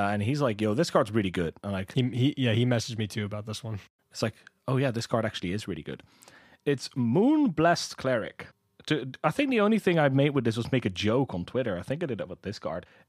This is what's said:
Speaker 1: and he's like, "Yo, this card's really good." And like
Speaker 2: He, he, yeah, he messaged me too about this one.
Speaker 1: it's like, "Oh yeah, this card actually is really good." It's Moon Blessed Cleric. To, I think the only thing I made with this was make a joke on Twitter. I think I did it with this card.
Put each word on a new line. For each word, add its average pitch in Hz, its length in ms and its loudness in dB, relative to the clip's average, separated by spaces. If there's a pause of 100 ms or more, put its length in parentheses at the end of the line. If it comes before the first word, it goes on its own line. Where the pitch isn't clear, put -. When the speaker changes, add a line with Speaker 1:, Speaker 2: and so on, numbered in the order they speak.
(120)
Speaker 1:
and 104 100 -2
he's 135 180 0
like, 113 200 0
"Yo, 107 140 2
this 160 160 0
card's 131 220 2
really 104 180 2
good." 85 320 -2
And 101 100 -6
like 95 220 -6
Speaker 2:
He, 135 160 2
he, 123 260 0
yeah, 123 160 2
he 117 140 4
messaged 120 320 0
me 110 80 -2
too 104 180 -6
about 104 220 -8
this 110 160 -10
one. 110 160 -8 (320)
Speaker 1:
it's - 120 -8
like, 113 120 -2 (320)
"Oh 131 100 0
yeah, 131 140 2
this 113 160 -4
card 113 180 0
actually 98 280 -4
is 107 160 -6
really 85 140 -8
good." - 200 -12 (600)
It's 143 320 -2
Moon 208 540 4
Blessed 160 460 2
Cleric. 120 500 -4 (400)
To, 135 220 0 (140)
I 160 80 2
think 277 200 0
the 240 100 4
only 214 180 6
thing 175 200 2
I 147 100 6
made 139 220 4
with 139 140 0
this 113 120 2
was 113 160 -2
make 127 140 0
a 104 40 0
joke 104 440 0
on 87 100 -4
Twitter. 120 340 -4
I 87 40 -8
think 147 200 -6
I 175 40 -2
did 117 140 -6
it 80 80 -8
with 92 140 -14
this 98 160 -8
card. 82 280 -8 (220)